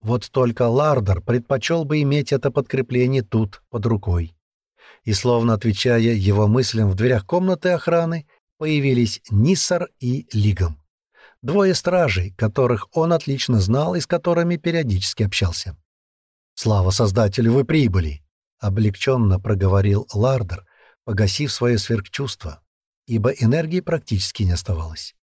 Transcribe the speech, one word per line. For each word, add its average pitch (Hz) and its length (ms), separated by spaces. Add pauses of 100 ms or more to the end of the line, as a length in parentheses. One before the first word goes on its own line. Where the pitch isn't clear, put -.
Вот 113 300
только 120 380
Лардер 117 520
предпочёл 135 640
бы 151 180
иметь 139 300
это 139 180
подкрепление 127 720
тут, 110 480
под 113 160
рукой. 92 480 (720)
И, 131 80
словно 120 420
отвечая 113 460
его 104 480
мыслям, 110 420
в 95 40
дверях 113 320
комнаты 180 440
охраны 165 560 (320)
появились 139 640 (100)
Ниссар 170 580 (120)
и 127 320
Лигом. 92 480 (640)
Двое 190 320
стражей, 127 580
которых 120 600
он 165 200
отлично 139 480
знал 135 340
и 180 60
с 160 60
которыми 170 500
периодически 139 680
общался. 92 540 (760)
"Слава 98 360
Создателю, 113 600
вы 131 120
прибыли!" — 92 580 (380)
облегчённо 104 800
проговорил 98 720
Лардер, 104 540 (380)
погасив 107 460
своё 120 280
сверхчувство, 104 840 (460)
ибо 113 240
энергии 160 500
практически - 640
не 90 100
оставалось. 80 720